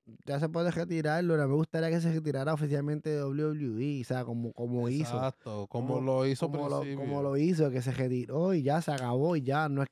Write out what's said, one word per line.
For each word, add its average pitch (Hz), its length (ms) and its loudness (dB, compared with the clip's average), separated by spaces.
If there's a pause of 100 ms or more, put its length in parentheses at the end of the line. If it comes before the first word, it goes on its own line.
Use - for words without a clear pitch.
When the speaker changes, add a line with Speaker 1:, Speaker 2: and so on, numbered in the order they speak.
(260)
Speaker 1:
ya 139 140 -2
se 160 80 0
puede 170 240 0
retirar, 165 500 0
lo 170 140 4
que 147 100 4
me 135 80 2
gustaría 160 360 0
que 170 100 2
se 165 120 2
retirara 151 420 0
oficialmente 147 560 0
de 151 80 0
W 143 260 0
W 143 540 -2
E, - 20 -4
o 120 40 -6
sea, 127 200 -2
como, 117 280 -4
como 120 360 -2
hizo. 131 280 0
Speaker 2:
Exacto, 113 520 -4
como 127 260 -2
Speaker 1:
Como, 127 60 0
Speaker 2:
lo 131 260 2
hizo 135 200 0
al 147 60 -4
Speaker 1:
como 143 160 -2
lo, 139 120 0
Speaker 2:
principio. 139 260 -4
Speaker 1:
como 143 160 -2
lo 139 140 0
hizo, 156 340 4
que 127 120 0
se 127 100 -2
retiró 127 640 0
y 147 100 0
ya 151 180 2
se - 80 -4
acabó 139 460 0
y 147 60 0
ya, 143 260 0
no 139 160 0
es 135 80 -4